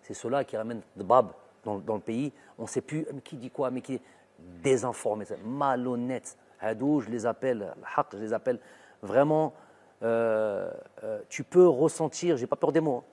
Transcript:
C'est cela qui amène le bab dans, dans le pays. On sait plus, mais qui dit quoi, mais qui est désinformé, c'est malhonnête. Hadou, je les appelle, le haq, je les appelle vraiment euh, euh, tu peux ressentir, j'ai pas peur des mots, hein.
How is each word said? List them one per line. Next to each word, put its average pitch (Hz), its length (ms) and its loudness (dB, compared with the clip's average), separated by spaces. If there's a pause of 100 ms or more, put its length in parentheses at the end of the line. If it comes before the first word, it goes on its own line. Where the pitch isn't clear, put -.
C'est 104 120 -12
cela 127 300 -4
qui 120 120 -8
amène 110 240 -6 (160)
le 98 60 -10
bab 107 300 6 (320)
dans, 104 140 -4
dans 107 180 -4
le 95 40 -6
pays. 127 320 -4 (240)
On 117 120 -10
sait - 140 -4
plus, 156 300 -6
mais 139 80 -12
qui - 160 -16
dit 123 140 -12
quoi, 131 220 -4
mais 127 80 -6
qui 131 140 -10
est - 80 -8 (600)
désinformé, 120 640 0
c'est 98 200 -10
malhonnête. 123 920 -2 (220)
Hadou, 120 400 0
je 107 100 -8
les 117 160 -4
appelle, 117 320 0
le 95 260 -10 (120)
haq, 143 160 0
je 98 60 -12
les 110 140 -6
appelle 117 280 -2 (420)
vraiment 143 520 2 (480)
euh, 110 680 0 (340)
euh, 107 240 -6
tu 160 140 -10
peux 180 240 8
ressentir, 160 680 2
j'ai 120 100 -2
pas - 100 0
peur 156 140 2
des 156 100 4
mots, 147 160 0
hein. - 160 -10